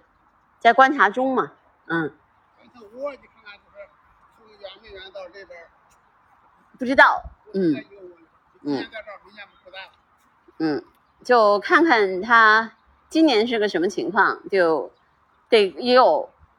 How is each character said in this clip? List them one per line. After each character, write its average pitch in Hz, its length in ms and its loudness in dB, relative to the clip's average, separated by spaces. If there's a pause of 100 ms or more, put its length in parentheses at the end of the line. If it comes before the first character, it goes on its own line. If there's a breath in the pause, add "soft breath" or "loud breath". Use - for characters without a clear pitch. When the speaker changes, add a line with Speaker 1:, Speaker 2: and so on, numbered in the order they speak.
(600)
Speaker 1:
在 233 140 2
观 262 240 4
察 202 120 4
中 262 240 -4
嘛， 180 200 -4 (320)
嗯。 160 280 -6 (600)
Speaker 2:
它 240 80 -20 (160)
窝 285 140 -10
你 277 60 -18
看 - 280 -20
看， 208 120 -20
就 - 140 -20
是 - 160 -20 (500)
从 453 100 -20 (120)
远 196 100 -18 (120)
没 220 80 -20
远 196 120 -20 (120)
到 190 160 -18
这 190 160 -20
边 175 120 -20
儿。 170 120 -20 (1080)
Speaker 1:
不 254 80 -10
知 262 100 -4
道， 247 260 2 (320)
嗯。 180 200 -2
Speaker 2:
在 127 60 -10
一 - 40 -16
个 - 140 -20
窝 180 200 -20
里， - 80 -20 (380)
今 143 100 -6
天 127 160 -8
在 220 140 -16
这 208 80 -20
儿， 190 100 -20
Speaker 1:
嗯。 - 40 -20
Speaker 2:
明 202 100 -20
天 202 120 -20 (160)
不 185 60 -20
在 185 140 -20
了。 180 80 -20 (640)
Speaker 1:
嗯， - 260 -4 (400)
就 208 360 2
看 320 260 2
看 202 360 0
它 220 520 2 (340)
今 320 200 0
年 226 200 0
是 240 120 -4
个 208 100 -2
什 262 100 -4
么 175 80 -2
情 143 220 -6
况， 180 400 -2
就 160 420 -2 (560)
得 208 300 2
也 247 160 -2
有， 196 380 2 (280)